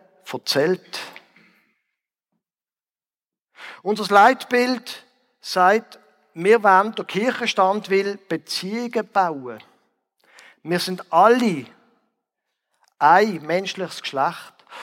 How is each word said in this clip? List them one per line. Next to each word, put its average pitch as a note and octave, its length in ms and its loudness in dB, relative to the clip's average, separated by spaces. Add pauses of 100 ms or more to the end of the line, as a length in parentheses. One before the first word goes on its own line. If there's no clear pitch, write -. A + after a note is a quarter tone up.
(320)
erzählt. D#3 680 -2 (2750)
Unser G3+ 320 -2
Leitbild B3 920 2 (380)
sagt, F#3+ 580 0 (340)
wir G3+ 300 2
wollen, G3+ 320 4
der E3+ 80 -8
Kirchenstand G#3 840 -2
will G3 280 -2 (120)
Beziehungen G#3+ 840 -6
bauen. C#3 500 -4 (1000)
Wir E3+ 180 -4
sind - 320 -8
alle G3 540 4 (1300)
ein F3 440 4
menschliches F3+ 600 -6
Geschlecht. C#3+ 520 -6 (300)